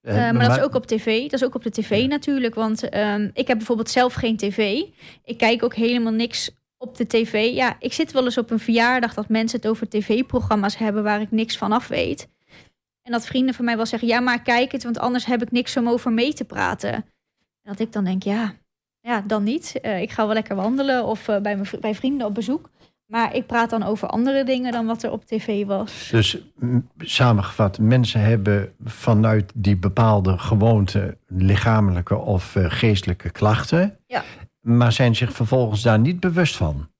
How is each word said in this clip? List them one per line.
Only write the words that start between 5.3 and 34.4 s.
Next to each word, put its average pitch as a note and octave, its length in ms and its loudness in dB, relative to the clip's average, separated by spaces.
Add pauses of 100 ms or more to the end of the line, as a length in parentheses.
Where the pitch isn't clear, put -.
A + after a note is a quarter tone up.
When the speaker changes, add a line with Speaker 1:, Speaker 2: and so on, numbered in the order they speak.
Speaker 2:
kijk A#3 240 2
ook A#3+ 120 -2
helemaal A#3 380 0
niks A#3 380 -2 (260)
op B3 200 -14
de A#3+ 100 -2
T A3+ 220 2
V. A3+ 260 0
Ja, B3+ 240 -2
ik - 140 -8
zit - 200 -4
wel C4 120 2
eens B3 140 0
op A3+ 120 -4
een A3+ 80 0
verjaardag A#3 560 2
dat G#3+ 140 -8
mensen A3 320 0
het - 80 -2
over A3 200 -2
T G#3+ 160 -2
V-programma's A3 720 0
hebben G#3+ 260 -2
waar G#3 180 0
ik G#3+ 100 -6
niks A3+ 260 -2
van G#3 160 -2
af A#3 160 -2
weet. - 400 -4 (720)
En A#3+ 100 -8
dat A#3 140 -2
vrienden B3+ 280 0
van A#3+ 100 -6
mij A#3 120 0
wel A3 100 0
zeggen: A3+ 220 -2
"Ja, A#3 120 2
maar A#3+ 220 0
kijk B3 300 2
het, C4 100 -6
want A#3+ 160 -4
anders B3 280 -2
heb A#3+ 160 0
ik - 80 -6
niks B3 260 -2
om A#3 120 2
over A#3+ 240 0
mee B3 220 2
te A#3+ 100 -6
praten." G3 480 -4
En G#3+ 120 -4 (580)
dat G3+ 180 -10
ik A3+ 120 -4
dan G#3 120 -2
denk: F#3 180 -2
"Ja, G#3 320 -2 (460)
ja, A#3 260 -4
dan G#3 160 0
niet. B3+ 380 -4
Eh, G3 200 -4
ik A3 100 -4
ga A3 140 0
wel G#3+ 100 0
lekker G#3+ 220 -2
wandelen B3+ 480 0
of, G#3 240 -4
eh, G3+ 120 0
bij G#3 140 -2
mijn G3 120 -4
vri-, - 120 -10
bij G#3+ 160 -4
vrienden C4 320 -2
op G#3 80 -4
bezoek. A#3 360 -4 (360)
Maar A3+ 280 -2
ik C4+ 120 -2
praat A#3 240 0
dan A3+ 120 -2
over G#3 260 -4
andere C4+ 360 0
dingen B3 280 -2
dan A#3 140 -2
wat A3+ 160 -4
er A#3 100 -4
op A3 120 -8
T - 140 -8
V G#3 280 -2
was." G3+ 440 -6
Speaker 1:
Dus, - 280 2 (200)
m, B2 200 0 (200)
samengevat, G#2+ 800 2
mensen A#2 420 4
hebben G#2 540 2 (100)
vanuit A2 680 2
die G2+ 220 2
bepaalde F#2+ 640 2
gewoonte G2+ 800 2 (100)
lichamelijke G2 920 2
of, - 400 -2
eh, F#2+ 120 2
geestelijke F#2+ 640 0
klachten, D#3+ 760 0
Speaker 2:
Ja. - 160 -4 (380)